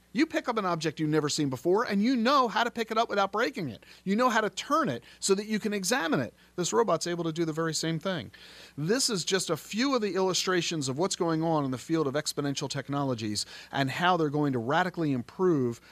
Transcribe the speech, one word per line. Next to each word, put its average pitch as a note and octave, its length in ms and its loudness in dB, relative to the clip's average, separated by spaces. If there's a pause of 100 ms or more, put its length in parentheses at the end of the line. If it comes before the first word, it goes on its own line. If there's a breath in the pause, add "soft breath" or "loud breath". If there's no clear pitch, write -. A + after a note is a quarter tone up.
(120)
You B3 140 2
pick D#4 240 -2
up A3+ 80 0
an G3+ 80 0
object E3 340 -2
you've D#3 100 0
never D3+ 200 2
seen C#3+ 200 0
before, F3 340 2
and G#3 180 0
you B3+ 140 2
know B3+ 320 4
how G#3+ 160 2
to A#3+ 80 -2
pick A3+ 180 -4
it A3 80 -2
up A3+ 120 2
without G3 220 2
breaking A3+ 380 -2
it. - 160 -12 (200 loud breath)
You G3 100 2
know B3 140 4
how A3 120 2
to G#3 80 0
turn C#4+ 400 0
it A#2 140 -4 (160 loud breath)
so G3 160 4
that G#3 100 -4
you G#3+ 140 0
can G#3+ 120 -2
examine A3 480 0
it. A#2 140 -4 (220 soft breath)
This F3 180 -2
robot's A3 320 2
able E3+ 200 -2
to E3 80 -2
do E3 120 0
the D#3+ 80 -2
very D#3+ 220 -2
same D#3+ 240 -2
thing. D#3 320 -6 (440 loud breath)
This G3 320 0
is F#3+ 160 -2
just F#3 280 0
a D#3 60 -2
few B3 360 -2
of B3 80 2
the G3 140 -2
illustrations F3 720 0
of C3 80 -4
what's F#3 200 0
going D#3+ 260 0
on D#3+ 200 2
in C3+ 60 -2
the B2+ 80 -2
field D#3+ 300 0
of C3 80 -2
exponential C#3+ 540 -4
technologies C3 760 -4 (260 loud breath)
and C3+ 200 0
how F3 260 2
they're D#3 120 2
going C#3+ 240 0
to B2 60 0
radically D#3+ 520 0
improve C3 680 0 (120 loud breath)